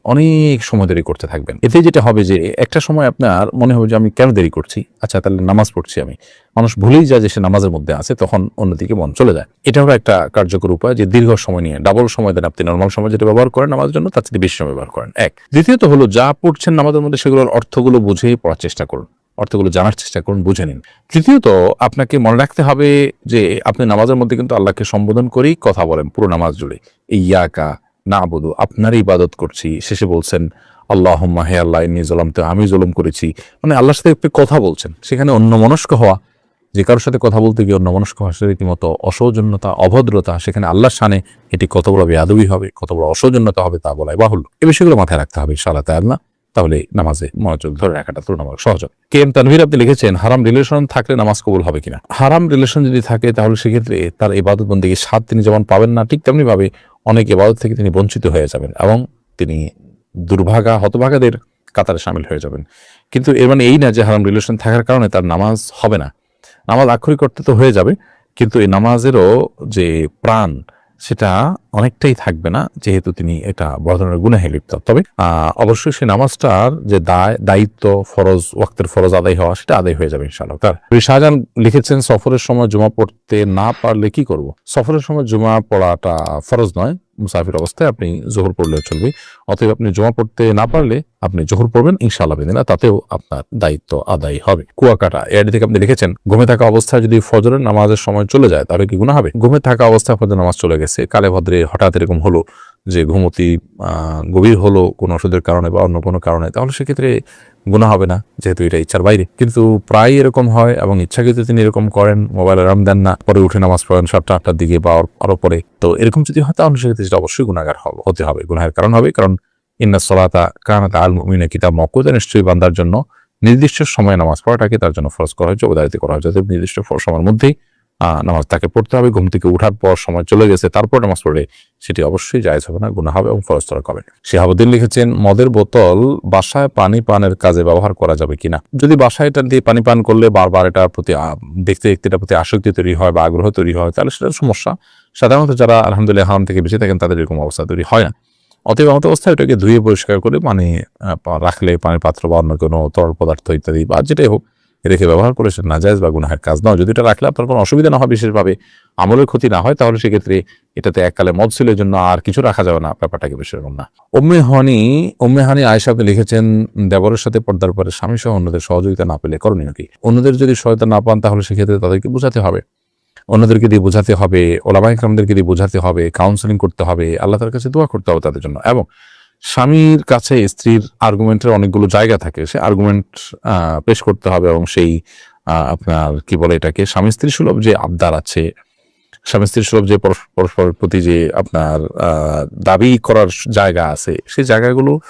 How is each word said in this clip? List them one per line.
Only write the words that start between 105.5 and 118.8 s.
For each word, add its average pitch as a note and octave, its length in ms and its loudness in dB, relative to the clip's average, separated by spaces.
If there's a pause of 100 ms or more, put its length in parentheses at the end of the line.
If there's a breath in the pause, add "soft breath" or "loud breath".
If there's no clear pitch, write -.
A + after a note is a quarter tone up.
বা F#2 120 0
অন্য F2 180 -2
কোনো F2+ 200 -4
কারণে, E2 300 -4
তাহলে C3 220 -6
সেক্ষেত্রে C3+ 480 -4 (520 soft breath)
গুনাহ G#2+ 220 4
হবে F#2+ 120 0
না, F2+ 180 -4 (140)
যেহেতু F#2 260 -4
এটা E2+ 140 0
ইচ্ছার E2+ 240 -2
বাইরে। G2 220 2 (140)
কিন্তু A2+ 480 2
প্রায় A2+ 260 4
এরকম C3 360 2
হয় A#2 260 2
এবং G2 280 -2
ইচ্ছাকৃত A#2+ 380 0
তিনি A#2 220 0
এরকম G#2+ 260 0
করেন, G#2 380 0
মোবাইল F#2+ 320 0
অ্যালার্ম F#2+ 260 2
দেন G2 140 4
না, F#2+ 180 2 (100)
পরে G2+ 140 4
উঠে F#2+ 180 2
নামাজ F2+ 300 2
পড়েন F2+ 180 2
সাতটা F#2 280 0
আটটার F2 220 -2
দিকে E2+ 220 0
বা E2 200 2
আর-, E2+ 80 0 (140)
আরো F#2+ 160 0
পরে, E2+ 240 -2 (200)
তো E2+ 160 2
এরকম A2+ 320 0
যদি D3+ 120 -2
হয়, D3 160 -2
তাহলে D3+ 200 2
সেক্ষেত্রে A#2 280 -2
সেটা F#2 120 -2
অবশ্যই F2 280 -2
গুনাহগার E2 340 -4
হবে, - 280 -12
হতে E2+ 180 -2
হবে, D2+ 200 -4
গুনাহের E2 280 -4
কারণ G#2 220 0